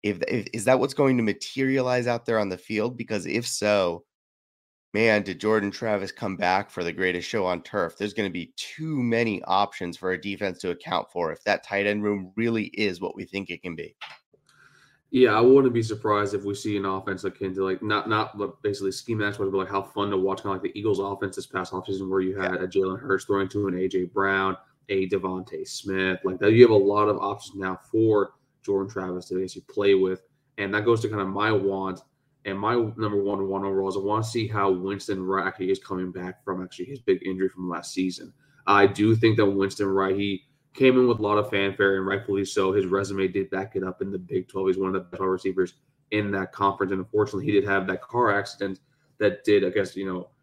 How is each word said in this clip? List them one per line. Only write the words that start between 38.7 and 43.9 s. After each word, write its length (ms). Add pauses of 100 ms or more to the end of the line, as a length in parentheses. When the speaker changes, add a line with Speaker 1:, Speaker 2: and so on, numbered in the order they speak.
Speaker 2:
do 300
think 220
that 100
Winston 400
Wright, 280
he 280 (320)
came 240
in 80
with 100
a 60
lot 160
of 100
fanfare, 480
and 80
rightfully 400
so. 260
His 140
resume 420
did 220
back 260
it 80
up 200